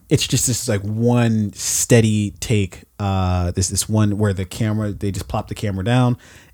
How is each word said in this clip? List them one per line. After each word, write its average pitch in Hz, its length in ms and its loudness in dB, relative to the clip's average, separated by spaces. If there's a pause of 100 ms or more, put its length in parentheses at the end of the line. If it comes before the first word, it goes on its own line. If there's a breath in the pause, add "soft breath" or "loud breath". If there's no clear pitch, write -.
it's - 180 2
just - 200 0
this, 120 200 -2
like, 104 140 0
one 110 720 2
steady 107 840 2
take, 104 460 -2 (140)
uh, 92 520 0
this, 90 180 -2
this 95 180 -4
one 107 300 2
where 104 160 2
the 92 120 -6
camera, 107 460 -2
they 98 200 -4
just 95 160 -8
plop 110 200 -4
the - 80 -10
camera 95 300 -4
down, 123 320 2 (360 loud breath)